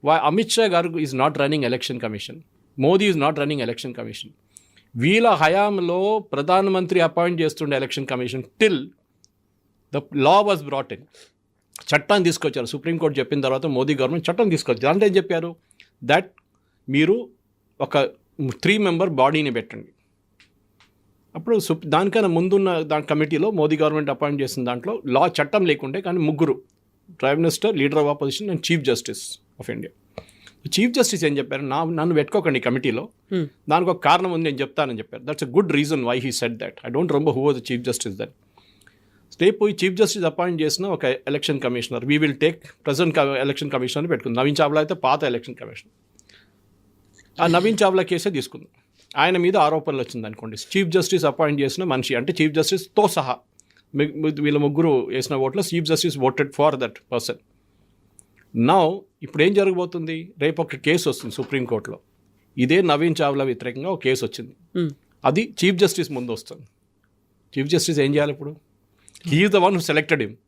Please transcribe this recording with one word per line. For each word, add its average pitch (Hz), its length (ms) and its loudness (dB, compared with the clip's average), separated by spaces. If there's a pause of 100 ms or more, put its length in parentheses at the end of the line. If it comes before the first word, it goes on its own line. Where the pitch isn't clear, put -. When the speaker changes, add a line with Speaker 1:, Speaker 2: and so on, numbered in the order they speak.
Speaker 1:
Why 151 220 4
Amit 208 260 0
Shah 220 180 2
garu 170 320 0
is 131 160 -4
not 143 160 2
running 143 320 0
election 156 360 -4
commission. 107 300 -10 (500)
Modi 190 280 4
is - 20 2
not 151 180 2
running 147 260 -2
election 117 300 -6
commission. 117 380 -12 (680)
వీళ్ళ 196 320 4
హయాంలో 190 920 2
ప్రధానమంత్రి 185 800 0
అపాయింట్ 170 420 0
చేస్తుండే 151 340 -2
ఎలక్షన్ 131 320 -4
కమిషన్ 127 360 -6 (200)
till 196 140 2 (1160)
the 143 60 -2 (180)
law 190 300 6
was 185 100 2
brought 139 340 -8
in. - 80 -14 (920)
చట్టాన్ని 196 280 4
తీసుకొచ్చారు. 143 420 0
సుప్రీంకోర్టు 151 540 -2
చెప్పిన 139 220 0
తర్వాత 135 240 0
మోదీ 135 300 0
గవర్నమెంట్ 143 340 0
చట్టం 202 200 2
తీసుకొచ్చారు. 135 320 0
దాంట్లో 175 260 4
ఏం 185 80 2
చెప్పారు? 170 400 -2 (500)
That 147 180 4 (680)
మీరు 160 400 2 (520)
ఒక 139 160 0 (440)
త్రీ 165 360 0
మెంబర్ 185 320 0
బాడీని 143 420 2
పెట్టండి. 110 360 -8 (1500)
అప్పుడు 202 240 0
సుప్-, 165 300 -4
దానికన్నా 196 400 2
ముందున్న 180 520 2
దాని 151 220 -2
కమిటీలో 151 480 0
మోదీ 156 260 2
గవర్నమెంట్ 151 320 2
అపాయింట్ 143 320 -2
చేసిన 131 220 -4
దాంట్లో 123 440 -4
లా 135 200 4
చట్టం 180 380 0
లేకుండే, 147 360 -2
కానీ 185 160 -4
ముగ్గురు, 151 440 2 (500)
Prime 151 340 2
Minister, 165 360 0
Leader 143 200 2
of 147 40 4
Opposition 147 460 -2
and 165 60 -4
Chief 170 220 0
Justice 123 640 -4 (200)
of - 100 -10
India. - 500 -14 (480)
Chief 240 300 0
Justice 202 260 0
ఏం 147 120 2
చెప్పారు? 135 240 -6
"నా, 143 220 -2
నన్ను 165 320 0
పెట్టుకోకండి 156 440 0
కమిటీలో, 127 500 -2 (240)
Speaker 2:
Hmm. 170 140 -2 (220)
Speaker 1:
దానికి 180 220 4
ఒక - 120 -4
కారణం 175 280 4
ఉంది, 165 140 -2
నేను 139 160 -4
చెప్తానని" 135 360 -4
చెప్పారు. 117 260 -14
That's 147 260 -6
a - 20 -12
good 175 220 2
reason 147 240 2
why 123 220 -2
he 131 100 -4
said 117 220 -4
that. 104 180 -10
I - 200 -14
don't 151 180 -2
remember 147 240 2
who 131 160 -2
was 143 80 2
the 123 160 -10
Chief 120 180 -4
Justice 113 260 -6
then. 110 140 -10 (1120)
రేపు 208 280 4
ఈ 202 40 -2
Chief 185 220 -2
Justice 202 300 0
అపాయింట్ 170 360 -2
చేసిన 156 240 -2
ఒక 180 200 -4
ఎలక్షన్ 139 560 -2
కమిషనర్, 123 440 -4
"We 139 60 0
will 147 220 2
take 156 220 0 (320)
present 151 220 0
co-, 139 260 2
election 139 300 -4
commissioner" 131 320 -4
అని 151 100 -4
పెట్టుకుంది. 123 320 -2
నవీన్ 143 220 2
చావ్లా 151 200 2
అయితే 156 120 -2
పాత 143 300 0
ఎలక్షన్ 123 320 -4
కమిషనర్. - 380 -20 (1500)
ఆ 170 60 4
నవీన్ 180 360 2
చావ్లా 190 200 4
కేసే 180 260 -2
తీసుకుంది. - 380 -8 (500)
ఆయన 175 200 4
మీద 180 200 2
ఆరోపణలు 151 440 2
వచ్చింది 113 260 -8
అనుకోండి. 110 300 -12 (200)
Chief 185 200 2
Justice 170 300 2
అపాయింట్ 147 340 0
చేసిన 139 220 -2
మనిషి, 131 320 -2
అంటే 120 180 -2
Chief 156 220 2
Justice-తో 185 520 2
సహా 131 300 -2 (580)
మి-, 147 200 0
మి-, 151 260 -2
వీళ్ళ 147 160 2
ముగ్గురు 147 480 2
వేసిన 127 300 -4
ఓట్లో 135 260 -2
Chief 170 280 -2
Justice 151 320 0
voted 135 260 2
for 143 280 2
that 123 180 -6 (200)
person. 117 220 -4 (1300)
Now, 175 320 2 (260)
ఇప్పుడు 151 200 0
ఏం 190 100 4
జరగబోతుంది? 180 840 -2
రేపు 156 220 0
ఒక 165 140 -4
కేసు 151 340 0
వస్తుంది 123 260 -8
సుప్రీంకోర్టులో. 120 640 -4 (580)
ఇదే 143 240 4
నవీన్ 156 400 2
చావ్లా 139 220 0
వ్యతిరేకంగా 131 460 -6
ఒక 185 140 -6
కేసు 127 220 0
వచ్చింది. - 560 -8
Speaker 2:
Hmm. 147 140 -4 (300)
Speaker 1:
అది 160 280 0 (100)
Chief 190 200 4
Justice 175 300 0
ముందు 123 180 -6
వస్తుంది. - 320 -12 (920)
Chief 143 180 0
Justice 156 260 0
ఏం 139 120 2
చేయాలి 147 180 2
ఇప్పుడు? 147 240 -12 (800)
He 151 60 4
is 202 100 6
the 196 100 4
one 185 140 4
who 175 80 0
selected 151 380 0
him. 107 120 -4 (160)